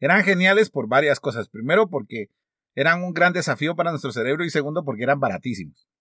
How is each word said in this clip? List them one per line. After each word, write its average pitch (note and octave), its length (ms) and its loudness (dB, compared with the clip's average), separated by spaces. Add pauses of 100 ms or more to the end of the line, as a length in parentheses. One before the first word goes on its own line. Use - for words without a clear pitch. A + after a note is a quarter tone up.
Eran F3+ 240 2
geniales G3 460 4
por A#2+ 180 -4
varias C#3 320 4
cosas. A2+ 280 -6
Primero E3 400 0
porque A2+ 420 -8 (440)
eran E3 300 0
un F3+ 80 -6
gran F3 200 4
desafío D#3 440 -2
para E3+ 140 0
nuestro C#3+ 200 -6
cerebro B2+ 340 -2
y E3 60 -4
segundo D3+ 340 -2
porque A#2+ 200 -6
eran C#3 160 2
baratísimos. G2 640 -6 (140)